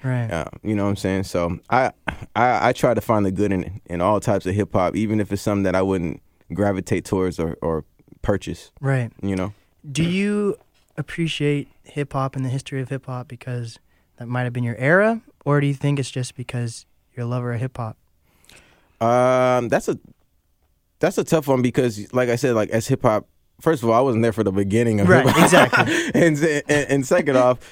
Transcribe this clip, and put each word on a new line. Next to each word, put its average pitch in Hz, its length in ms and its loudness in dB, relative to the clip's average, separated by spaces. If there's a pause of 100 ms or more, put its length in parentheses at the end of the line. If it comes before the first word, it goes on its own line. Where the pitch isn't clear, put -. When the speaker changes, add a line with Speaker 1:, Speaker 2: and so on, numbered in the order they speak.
Speaker 1:
Right. 120 260 -4
Speaker 2:
Uh, 82 140 -4 (180)
you 107 100 -2
know 101 120 0
what 101 60 0
I'm 101 40 -2
saying? 95 280 -2
So 87 360 -4 (100)
I, 123 220 2 (420)
I, 113 360 2
I - 20 2
try 123 220 2
to 107 80 -2
find 107 240 2
the 95 60 0
good 98 200 0
in, 92 360 -6
in 87 120 -6
all 98 220 2
types 98 240 -2
of 92 100 -2
hip 101 160 -2
hop, 90 240 0
even 107 240 0
if 101 140 -4
it's 98 80 -4
something 101 220 0
that 92 120 0
I 92 60 2
wouldn't 92 400 -2 (320)
gravitate 95 500 -2
towards 92 380 -2
or, 82 200 -6
or 80 220 -4 (380)
purchase. - 580 -4
Speaker 1:
Right. 135 320 -2 (100)
Speaker 2:
You 98 140 -2
know? 92 180 -4 (380)
Speaker 1:
Do 156 100 -2
you 202 540 -2 (400)
appreciate 147 720 -4 (160)
hip - 300 -8
hop 135 240 -4
and 131 80 -4
the 127 40 -4
history 135 320 -6
of 123 60 -8
hip 135 200 -10
hop 123 200 -10
because 120 520 -10 (360)
that 117 140 -12
might 123 140 -2
have 123 100 -4
been 123 100 -4
your 117 140 -4
era, 196 420 2 (240)
or 143 160 2
do 143 80 0
you 139 60 0
think 143 260 0
it's 127 100 -4
just - 280 -8
because 120 480 -8 (320)
you're 120 80 -6
a 117 40 -4
lover 123 220 -4
of 117 80 -4
hip 127 160 -6
hop? 110 220 -10 (1040)
Speaker 2:
Um, 127 640 4
that's - 220 0
a, 170 100 -2 (1000)
that's 175 180 0
a 214 80 0
tough 156 240 0
one 127 120 2
because, 120 520 0
like 127 160 2
I 120 80 2
said, 123 180 2
like, 107 140 0
as 110 180 -2
hip 131 140 0
hop, 110 260 2 (320)
first 156 240 0
of 117 60 2
all, 113 60 6
I 120 60 4
wasn't 117 220 2
there 117 80 2
for 104 140 0
the 95 80 0
beginning 104 480 2
of 92 80 6
Speaker 1:
Right, 147 160 6
Speaker 2:
hip 123 100 2
hop. 170 80 6
Speaker 1:
exactly. 330 720 4
Speaker 2:
<laughs> - 80 2
And, 160 180 4
and, 147 300 0
and 139 360 0
second 151 300 2
off, 123 240 4 (120)